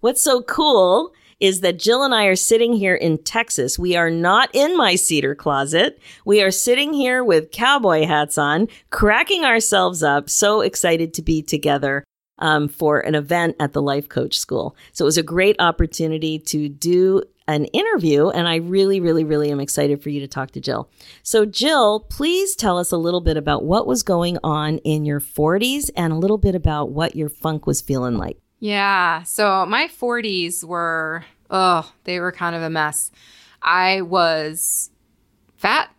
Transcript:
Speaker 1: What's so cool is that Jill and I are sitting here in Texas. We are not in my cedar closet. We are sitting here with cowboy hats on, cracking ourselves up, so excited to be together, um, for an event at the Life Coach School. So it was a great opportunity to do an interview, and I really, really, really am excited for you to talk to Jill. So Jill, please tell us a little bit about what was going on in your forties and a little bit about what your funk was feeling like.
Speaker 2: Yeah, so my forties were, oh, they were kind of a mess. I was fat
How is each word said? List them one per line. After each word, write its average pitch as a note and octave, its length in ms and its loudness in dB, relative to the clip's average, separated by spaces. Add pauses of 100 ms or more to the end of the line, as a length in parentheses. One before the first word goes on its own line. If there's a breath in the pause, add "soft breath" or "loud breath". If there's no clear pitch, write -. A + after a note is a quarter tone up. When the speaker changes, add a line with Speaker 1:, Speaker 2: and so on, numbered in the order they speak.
Speaker 1:
What's A#3+ 200 2
so B3+ 220 2
cool B3+ 720 2 (240 soft breath)
is F#3+ 220 2
that F3+ 180 0
Jill A#3+ 240 2
and C4+ 100 2
I G#3+ 120 4
are F#3 100 4
sitting A3+ 380 2
here G3 200 2
in D#3+ 240 0
Texas. D#3+ 640 -4
We F3 160 0
are E3+ 160 2
not F#3 420 2
in D4+ 240 2
my G#3+ 160 4
cedar D3 400 0
closet. D3+ 680 0 (240 loud breath)
We G3+ 200 4
are F#3+ 80 2
sitting C4 420 0
here B3+ 300 0
with E3 260 2
cowboy G#3+ 560 2
hats D3+ 320 0
on, D3+ 300 0 (240 loud breath)
cracking D#4 520 2
ourselves F#3+ 600 2
up, C#3+ 260 0
so G#3 320 2
excited E3 540 0
to E3 80 -8
be D#3 180 0
together, C#3+ 640 -2 (340)
um, D#3 300 0
for D3 320 0
an D#3 160 -2
event E3 440 -2
at D3 140 -2
the D3 80 -2
Life C#3+ 260 -2
Coach C3+ 300 -4
School. - 380 -6 (160 soft breath)
So - 120 -4
it C#3+ 40 4
was D#3 100 2
a E3 60 0
great F3+ 340 2
opportunity D#3+ 800 -2
to D3+ 320 -4
do F3+ 540 2 (240)
an D3+ 180 0
interview, F3 640 2
and E3+ 180 -2
I E3 100 0
really, F#3+ 420 0
really, E3 240 2
really D3+ 260 0
am C#3+ 100 -2
excited C#3+ 440 -2
for D3 80 -6
you D3 80 -6
to C#3 80 -10
talk C3+ 240 -8
to C3+ 100 -12
Jill. B2+ 300 -6 (320 loud breath)
So G#3+ 220 2
Jill, A3 560 2
please F4+ 540 -2
tell F#3 220 0
us F3+ 140 -2
a F3+ 60 -2
little E3+ 220 0
bit E3 160 0
about D3 280 -2
what F3 240 0
was B3 160 -2
going F3 400 0
on D3+ 360 -2
in D3+ 260 -2
your D3 140 -2
forties G3+ 800 -2
and E3 160 -2
a D#3 40 -4
little G3 200 0
bit G3 160 2
about D3+ 380 -2
what D#3 240 -4
your D3+ 140 -4
funk D#3 360 -6
was D3+ 160 -2
feeling B2 380 -2
like. E2 180 -8 (260)
Speaker 2:
Yeah, G3 600 0
so F#3+ 420 0
my B3 220 0
forties G#3 760 -4
were, E3 640 -4 (240 loud breath)
oh, F#3 420 0 (120)
they F3+ 160 -4
were F3 120 -4
kind E3+ 240 -6
of E3 60 -6
a E3 80 -6
mess. D#3 400 -4 (500 soft breath)
I F#3 420 2
was E3 880 -2 (640)
fat A#3 420 -2